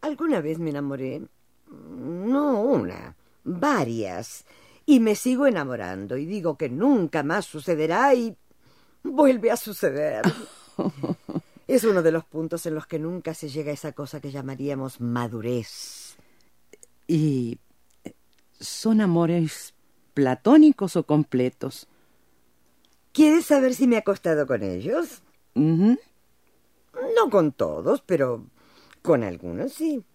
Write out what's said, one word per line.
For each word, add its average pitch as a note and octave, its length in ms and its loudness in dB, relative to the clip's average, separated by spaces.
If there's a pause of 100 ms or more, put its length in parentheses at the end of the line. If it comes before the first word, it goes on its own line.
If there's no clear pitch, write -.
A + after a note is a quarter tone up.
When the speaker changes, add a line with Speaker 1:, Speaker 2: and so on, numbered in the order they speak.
Speaker 1:
Alguna D4 400 -2
vez D#3+ 180 -4
me E3 100 -4
enamoré. C#3 520 -6 (480)
No G#3+ 920 -4
una, A#2 540 -2 (300)
varias. A#2 1000 -4 (420)
Y C#4+ 140 8
me A3 160 2
sigo B3+ 320 0
enamorando A2+ 680 -4
y C#3+ 80 -6
digo E3+ 320 -6
que D3 120 -6
nunca E3+ 540 0
más F3 220 -2
sucederá E3+ 680 2
y A#3 220 -2 (680)
vuelve C4 480 4
a A#3 60 0
suceder. D3+ 680 -4 (540)
<laughs> - 680 -6 (220)
Es B3+ 160 2
uno G3 200 2
de D#3+ 80 -8
los D#3+ 120 -4
puntos D#3+ 440 -8
en D#3+ 80 -4
los D3+ 100 -10
que D#3+ 140 -8
nunca E3 340 -8
se D#3 160 -12
llega D3 220 -8
a - 20 -4
esa C#3+ 200 -10
cosa C#3+ 280 -12
que D3 80 -12
llamaríamos C3+ 720 -8
madurez. A#2+ 1120 -6 (920)
Speaker 2:
¿Y C#3+ 500 0 (1040)
son A3 420 0
amores E3+ 720 0 (400)
platónicos G3+ 840 6
o E3+ 120 0
completos? C3+ 800 -2 (1300)
Speaker 1:
¿Quieres D#4 340 6
saber C4 260 4
si C4 140 2
me A#3+ 80 6
he - 20 2
acostado E3 480 0
con B2 160 -2
ellos? G2+ 600 -4 (320)
Speaker 2:
Ujú. E3 420 4 (1160)
Speaker 1:
No A4 160 4
con E3 200 4
todos, F#2 500 -2
pero C3 440 -2 (560)
con C#3+ 220 2
algunos F#2 500 -8
sí. D4+ 300 -6 (120)